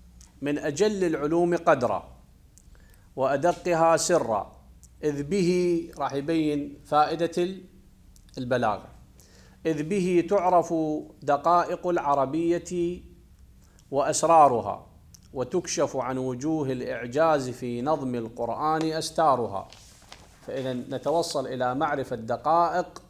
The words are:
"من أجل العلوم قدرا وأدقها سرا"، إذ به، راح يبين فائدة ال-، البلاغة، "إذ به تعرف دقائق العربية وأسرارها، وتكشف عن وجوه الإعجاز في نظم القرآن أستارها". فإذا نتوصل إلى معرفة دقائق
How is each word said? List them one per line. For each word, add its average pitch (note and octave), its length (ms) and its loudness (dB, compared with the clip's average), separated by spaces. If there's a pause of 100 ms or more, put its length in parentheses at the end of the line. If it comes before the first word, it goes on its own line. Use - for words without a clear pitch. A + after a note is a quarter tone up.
(420)
"من C#3+ 160 -2
أجل F#3 460 0
العلوم E3 540 0
قدرا E3+ 600 0 (1000)
وأدقها D#3+ 800 2
سرا"، A2+ 540 0 (520)
إذ D3 200 -2
به، F3 720 0
راح C3+ 160 -4
يبين D3 720 -2
فائدة D#3 520 2
ال-، F#3 240 -4 (760)
البلاغة، A#2+ 500 -2 (800)
"إذ D3+ 180 0
به F3 460 0
تعرف F3 440 4 (480)
دقائق E3+ 640 2
العربية E3+ 1120 0 (880)
وأسرارها، C#3 960 4 (480)
وتكشف C#3+ 640 -4
عن C3 220 -4
وجوه C3 540 -2
الإعجاز B2+ 800 0
في A#2+ 320 -6
نظم C3+ 340 -2
القرآن A#2+ 760 -2
أستارها". C3 760 0 (800)
فإذا C3 260 -6
نتوصل C3+ 720 -2
إلى B2+ 280 -2
معرفة C#3+ 400 -2
دقائق D#3+ 960 0